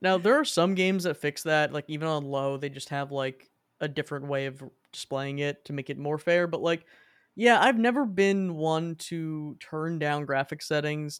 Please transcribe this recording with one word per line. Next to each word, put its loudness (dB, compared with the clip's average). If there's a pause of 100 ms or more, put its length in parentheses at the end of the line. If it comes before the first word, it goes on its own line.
Now, 2
there 4
are 0
some 2
games 2
that -2
fix -6
that, 2
like, -6
even -4
on -2
low, -2
they -6
just -12
have, -4
like, -6 (320)
a -2
different -6
way -2
of -8 (300)
displaying -6
it -4
to -8
make -6
it -6
more -2
fair, 2
but, -2
like, 0 (500)
yeah, 6
I've 6
never 4
been 2
one 0
to -6
turn -4
down 0
graphic -2
settings -2